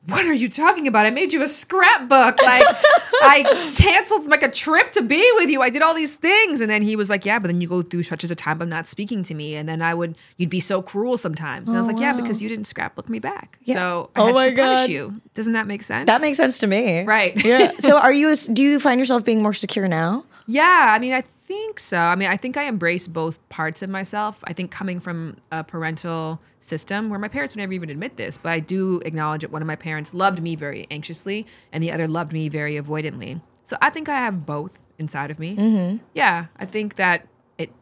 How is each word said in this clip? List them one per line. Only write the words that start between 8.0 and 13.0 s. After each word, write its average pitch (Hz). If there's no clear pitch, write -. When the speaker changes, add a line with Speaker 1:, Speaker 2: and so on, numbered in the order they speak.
Speaker 1:
such 165
as 170
a 170
time 160
of 170
not 165
speaking 208
to 165
me. 151
And 151
then 160
I 170
would, 170
you'd 175
be 185
so 190
cruel 226
sometimes." 160
And 226
I 226
was 226
Speaker 2:
Oh, 226
Speaker 1:
like, 220
"Yeah, -
Speaker 2:
wow. 247
Speaker 1:
because 220
you 214
didn't 214
scrapbook -